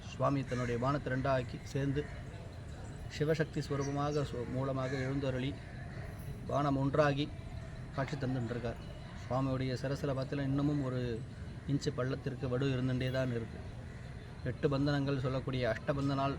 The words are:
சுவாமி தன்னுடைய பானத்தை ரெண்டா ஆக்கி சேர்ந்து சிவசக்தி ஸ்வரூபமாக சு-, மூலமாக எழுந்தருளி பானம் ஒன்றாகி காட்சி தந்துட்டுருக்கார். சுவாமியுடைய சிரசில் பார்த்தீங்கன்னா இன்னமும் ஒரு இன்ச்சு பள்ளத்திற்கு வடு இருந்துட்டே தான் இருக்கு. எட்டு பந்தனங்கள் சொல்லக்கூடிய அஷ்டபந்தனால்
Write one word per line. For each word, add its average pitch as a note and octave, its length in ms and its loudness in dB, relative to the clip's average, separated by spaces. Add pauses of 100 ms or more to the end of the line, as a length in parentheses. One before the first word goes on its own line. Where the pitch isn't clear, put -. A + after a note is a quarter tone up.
(120)
சுவாமி C3+ 360 2
தன்னுடைய A#2+ 340 0
பானத்தை C#3 300 2
ரெண்டா C3 240 2
ஆக்கி B2+ 220 -2 (140)
சேர்ந்து C#3 280 2 (1160)
சிவசக்தி D3+ 500 2
ஸ்வரூபமாக C#3+ 640 0
சு-, B2 120 -4 (120)
மூலமாக C3 380 0 (120)
எழுந்தருளி C3 460 0 (1000)
பானம் C3+ 340 4
ஒன்றாகி C#3+ 440 6 (680)
காட்சி C3+ 220 -2
தந்துட்டுருக்கார். A#2+ 640 0 (440)
சுவாமியுடைய C3 480 2 (100)
சிரசில் C#3 340 0
பார்த்தீங்கன்னா C3+ 340 0
இன்னமும் C#3+ 380 4
ஒரு B2+ 120 0 (720)
இன்ச்சு C#3 280 2
பள்ளத்திற்கு C3 540 -2
வடு C3 220 4
இருந்துட்டே B2+ 420 2
தான் C3 220 2
இருக்கு. A#2 200 -6 (920)
எட்டு D3 240 0
பந்தனங்கள் C#3 500 2
சொல்லக்கூடிய B2+ 480 0
அஷ்டபந்தனால் C#3 680 2